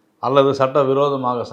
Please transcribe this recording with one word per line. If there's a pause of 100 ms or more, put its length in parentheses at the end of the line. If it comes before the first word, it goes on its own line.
(240)
அல்லது
சட்டவிரோதமாக (140)